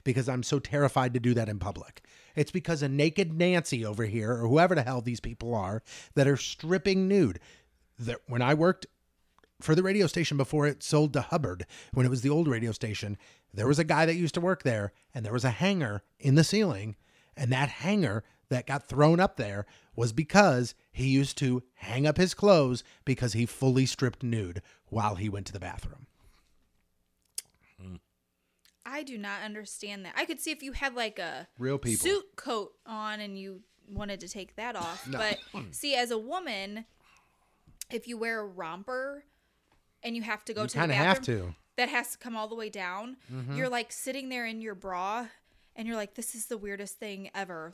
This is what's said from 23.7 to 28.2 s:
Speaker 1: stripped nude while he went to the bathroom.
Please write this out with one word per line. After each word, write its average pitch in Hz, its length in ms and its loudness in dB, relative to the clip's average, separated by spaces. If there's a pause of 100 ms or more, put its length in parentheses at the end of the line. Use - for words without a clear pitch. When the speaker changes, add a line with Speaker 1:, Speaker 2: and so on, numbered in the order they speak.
Speaker 1:
stripped - 360 -2
nude 104 380 -4 (280)
while 107 280 0
he 107 120 -2
went 98 180 -6
to - 60 -14
the 98 80 -8
bathroom. - 460 -12 (2750)